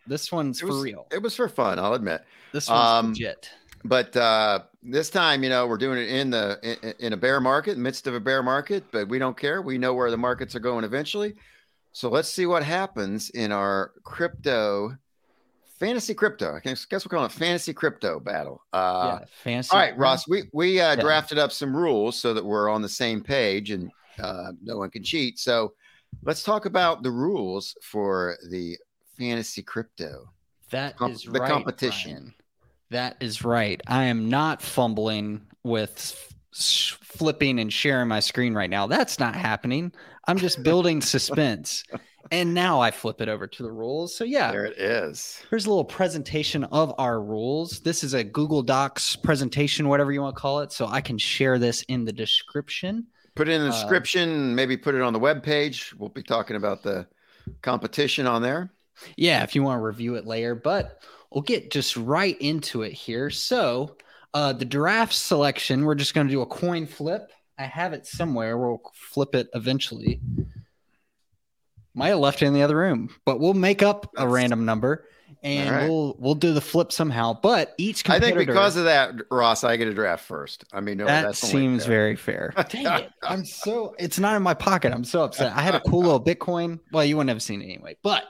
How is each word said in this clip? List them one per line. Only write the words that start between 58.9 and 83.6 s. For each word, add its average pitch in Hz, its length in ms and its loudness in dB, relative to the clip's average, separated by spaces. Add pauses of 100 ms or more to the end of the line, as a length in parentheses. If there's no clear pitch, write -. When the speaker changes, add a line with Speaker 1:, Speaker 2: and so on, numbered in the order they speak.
Speaker 1:
Yeah, 160 280 4
if - 120 -4
you 139 80 4
wanna 127 180 0
review 117 340 -4
it 107 100 -8
later, 113 300 -4
but 165 460 -4 (300)
we'll 165 120 -4
get - 280 -4
just - 240 -2
right 151 460 0
into 143 400 -2
it 104 100 -6
here. 123 380 -6
So, 147 640 -2 (380)
uh, 147 180 0
the 127 140 -4
draft 175 480 2
selection, 143 720 2
we're 151 100 4
just 143 180 -2
gonna 143 160 4
do 135 120 0
a 120 40 -2
coin 170 400 -4
flip. 160 460 -6 (260)
I 135 60 -8
have 156 300 -4
it - 120 -10
somewhere. 120 520 -2
We'll 120 240 -2 (120)
flip - 420 -2
it 123 180 2
eventually. 120 640 0 (1700)
Might 147 160 2
have 196 100 4
left 139 220 4
it 151 40 6
in 139 80 6
the 143 80 6
other 147 160 4
room, 147 320 2 (160)
but 131 140 2
we'll 175 140 4
make 196 300 4
up 208 220 4 (100)
a - 60 -2
Speaker 2:
That's 123 100 2
Speaker 1:
random 120 340 4
number 117 400 0 (380)
and 143 260 -2
Speaker 2:
All 139 60 2
right. 147 140 2
Speaker 1:
we'll, 156 300 0
we'll 139 160 2
do 165 180 4
the 147 80 2
flip 170 300 2
somehow. 117 500 0
But 202 360 4
each 202 320 -2
Speaker 2:
I 160 100 6
think 233 160 4
Speaker 1:
competitor 131 180 2
Speaker 2:
because 196 240 6
of 175 80 4
that, 135 300 6 (160)
Ross, 117 320 4
I 117 120 4
get 113 120 2
a 107 60 0
draft 98 320 0
first. 73 460 -12
I 101 100 -6
mean, 104 160 -4
no, 104 80 -2
Speaker 1:
That 151 180 4
Speaker 2:
that's - 220 -2
only 104 80 0
Speaker 1:
seems 127 320 2
Speaker 2:
fair. 117 80 2
Speaker 1:
very 107 220 4
fair. - 460 -4
Speaker 2:
<laughs> - 80 -4
Speaker 1:
Dang 262 160 -6 (200)
it. - 60 -18 (120)
I'm 175 220 -4
so, 220 520 -6